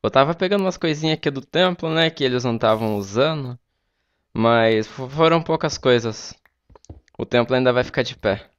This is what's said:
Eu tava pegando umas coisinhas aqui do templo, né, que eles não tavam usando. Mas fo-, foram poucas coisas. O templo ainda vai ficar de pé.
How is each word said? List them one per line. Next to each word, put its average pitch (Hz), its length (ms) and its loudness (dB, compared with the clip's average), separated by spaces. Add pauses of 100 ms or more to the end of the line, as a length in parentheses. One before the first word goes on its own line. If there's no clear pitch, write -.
Eu 143 80 0
tava 139 240 2
pegando 190 280 -2
umas 185 140 -4
coisinhas 156 400 -2
aqui 156 140 -2
do 135 100 -8
templo, 175 480 -2
né, 160 220 2
que 156 140 -6
eles 123 200 0
não 117 140 0
tavam 110 380 0
usando. 123 640 -2 (760)
Mas 113 540 4
fo-, 131 200 -12
foram 160 340 2
poucas 160 360 -4
coisas. 117 560 0 (840)
O 117 80 -6
templo 120 300 2
ainda 127 160 4
vai 123 120 2
ficar - 180 -4
de - 140 -6
pé. 104 420 -4